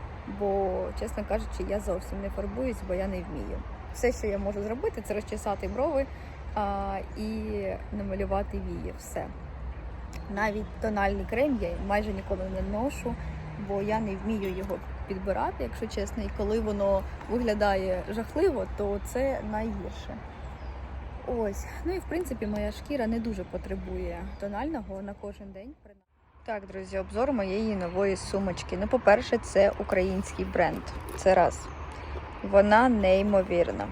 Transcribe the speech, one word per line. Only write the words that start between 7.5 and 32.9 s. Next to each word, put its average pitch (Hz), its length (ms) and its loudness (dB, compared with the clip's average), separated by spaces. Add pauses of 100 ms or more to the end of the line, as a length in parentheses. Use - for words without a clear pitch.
намалювати 196 680 -2
вії. 175 400 -6
Все. - 280 -6 (1080)
Навіть 214 460 -2
тональний 202 500 2
крем 254 320 4
я 175 60 0 (180)
майже 208 260 2
ніколи 190 420 -4
не 196 240 -2
ношу, 247 360 -2 (540)
бо 196 140 0
я 214 180 2
не 202 160 -2
вмію 196 400 -2
його 190 220 -4 (300)
підбирати, 190 560 0
якщо 226 220 -4
чесно. 214 360 -4
І 202 140 -4
коли 214 240 2
воно 202 420 2 (280)
виглядає 202 800 2
жахливо, 233 560 2 (100)
то 202 280 0
це 262 360 0 (120)
найгірше. 214 640 -4 (1080)
Ось. 226 400 0 (180)
Ну 339 100 0
і, 381 40 -2
в 320 60 -6
принципі, 302 420 -2
моя 208 260 -2
шкіра 262 340 -2
не 226 140 0
дуже 214 240 -4
потребує 180 800 -6 (160)
тонального 202 640 -4
на 202 180 -8
кожен 202 320 -12
день. 214 220 -14 (720)
Так, 208 220 -6
друзі, 190 320 -6
обзор 202 340 0
моєї 208 440 2
нової 185 400 2
сумочки. 190 640 -2
Ну, 208 60 2
по-перше, 233 520 6
це 196 400 6
український 190 640 2
бренд. 175 380 2 (340)
Це 190 180 6
раз. 175 320 6 (760)
Вона 208 460 10
неймовірна, 196 1040 4